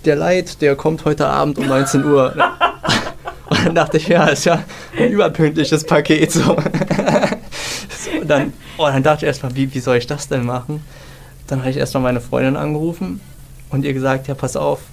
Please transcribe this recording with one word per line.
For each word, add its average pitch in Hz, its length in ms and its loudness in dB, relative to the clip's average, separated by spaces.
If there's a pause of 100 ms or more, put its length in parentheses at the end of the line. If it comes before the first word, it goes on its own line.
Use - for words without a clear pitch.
der 151 120 4
Leid, 175 460 0
der 143 140 4
kommt 156 300 -2
heute 147 220 2
Abend 143 300 0
um 135 100 -2
neunzehn 135 380 2
Uhr. 139 280 4
<laughs> - 1160 -2
Und - 160 2
dann 170 100 2
dachte 156 220 2
ich, 156 100 0
ja, 170 200 6
ist 151 180 0
ja 170 180 4 (340)
ein 240 140 2
überpünktliches 156 760 2
Paket, 156 460 4
so. - 300 2
<laughs> - 60 -4 (1300)
So, - 140 -10 (100)
und 156 80 -6
dann, 143 240 2 (240)
oh, 160 80 0
dann 135 180 2
dachte 151 220 2
ich - 20 2
erstmal, 135 280 -4
wie, 135 180 -2
wie 131 60 -4
soll 123 180 2
ich 120 100 -2
das 147 220 -6
denn 127 160 -2
machen? 127 360 -6 (680)
Dann 135 120 -2
habe 131 120 -2
ich 131 40 -4
erstmal 135 280 -2
meine 123 180 0
Freundin 131 340 0
angerufen 151 640 -4 (520)
und 135 120 -2
ihr 139 100 -2
gesagt, 131 360 -2
ja, 135 60 -4
pass 127 200 -6
auf 143 240 -2 (140)